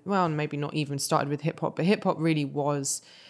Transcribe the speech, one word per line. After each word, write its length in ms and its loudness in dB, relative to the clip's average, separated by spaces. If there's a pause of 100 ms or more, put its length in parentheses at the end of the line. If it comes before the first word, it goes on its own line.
well, 240 2
maybe 280 -2
not 180 -4
even 240 -2
started 300 0
with 140 -2
hip 180 -2
hop, 160 -2
but 80 0
hip 200 2
hop 140 2
really 260 2
was, 580 -2 (280)